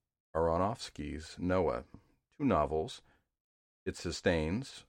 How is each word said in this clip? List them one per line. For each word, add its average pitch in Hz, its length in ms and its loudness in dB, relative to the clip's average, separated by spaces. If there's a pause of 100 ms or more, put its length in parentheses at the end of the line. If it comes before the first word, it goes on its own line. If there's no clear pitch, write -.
(340)
Aronofsky's 82 1040 -2
Noah, 85 460 2 (540)
two 151 80 -2
novels. 78 560 2 (840)
It 90 140 -6
sustains 87 920 0